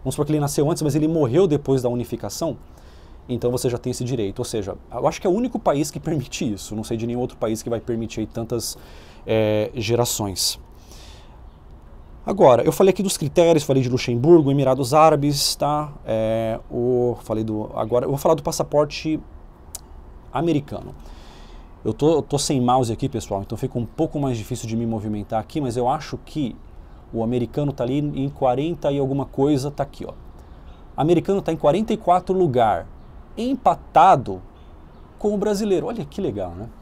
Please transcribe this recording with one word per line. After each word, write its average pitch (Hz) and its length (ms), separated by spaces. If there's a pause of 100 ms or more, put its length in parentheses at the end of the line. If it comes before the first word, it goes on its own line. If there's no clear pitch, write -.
vamos 135 140
supor 147 120
que 147 60
ele 151 80
nasceu 143 300
antes, 170 100
mas 143 140
ele 156 140
morreu 160 400
depois 135 340
da 120 60
unificação, 120 680 (720)
então 123 220
você 123 180
já 120 80
tem 123 140
esse 123 140
direito. 117 340
Ou 123 60
seja, 98 320 (160)
eu 131 160
acho 170 120
que - 60
é 190 40
o - 20
único 233 260
país 151 320
que - 80
permite 143 520
isso, 101 240
não 107 100
sei 117 120
de 110 80
nenhum 120 160
outro 123 160
país 110 260
que - 60
vai 117 120
permitir 113 400
aí 107 60
tantas, 117 520 (480)
é, 107 480
gerações. 113 840 (1700)
Agora, 170 380
eu - 80
falei 196 200
aqui 185 120
dos 190 140
critérios, 160 480
falei 135 180
de 123 60
Luxemburgo, 131 640
Emirados 135 440
Árabes, 147 640
tá? 147 360 (140)
É, 113 540 (100)
o, 123 520
falei 110 200
do, 107 320
agora 117 300
eu 143 60
vou 139 80
falar 165 160
do 151 80
passaporte 151 760 (1120)
americano. 131 640 (880)
Eu 110 80
tô, 147 220
eu 143 80
tô 143 160
sem 139 220
mouse 123 320
aqui, 131 160
pessoal, 101 340
então 101 160
fica 127 200
um 120 80
pouco 156 340
mais 131 180
difícil 113 300
de 110 80
me 117 100
movimentar 107 540
aqui, 151 200
mas 123 160
eu 123 120
acho 143 300
que - 360 (560)
o 113 120
americano 123 500
tá 135 120
ali 131 160
em 143 280
quarenta 143 640
e 143 60
alguma 135 260
coisa, 139 460
tá 143 120
aqui, - 220
ó. - 60
O - 880
americano 170 400
tá - 100
em 165 60
quarenta 180 380
e - 20
quatro 180 400
lugar, 117 500 (480)
empatado 170 1080 (760)
com 208 160
o 208 40
brasileiro. 196 480
Olha 120 180
que - 160
legal, 101 300
né? 95 180 (140)